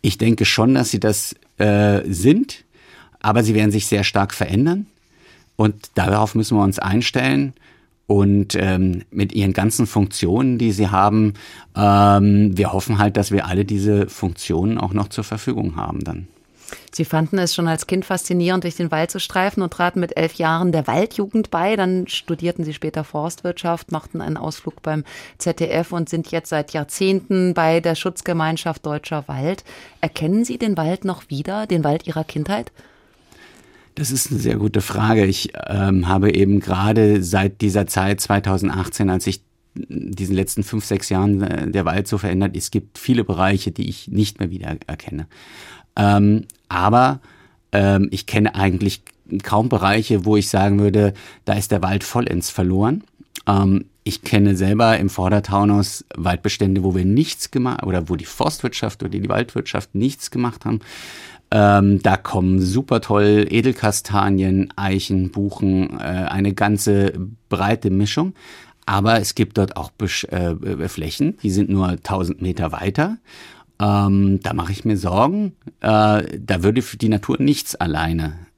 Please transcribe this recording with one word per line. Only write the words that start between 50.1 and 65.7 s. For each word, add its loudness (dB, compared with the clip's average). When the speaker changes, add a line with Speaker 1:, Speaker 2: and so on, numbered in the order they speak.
Speaker 1:
wo 4
ich 2
sagen 2
würde, 4
da -2
ist -2
der 0
Wald -2
vollends -4
verloren. 0
Ähm, 2
ich -6
kenne 2
selber 2
im 0
Vordertaunus 0
Waldbestände, -2
wo 2
wir 0
nichts 0
gema-, -2
oder -2
wo -2
die -10
Forstwirtschaft -4
oder -6
die -6
Waldwirtschaft -4
nichts -4
gemacht -4
haben. -2
Ähm, 6
da 4
kommen 2
super 0
toll 4
Edelkastanien, 2
Eichen, -2
Buchen, -2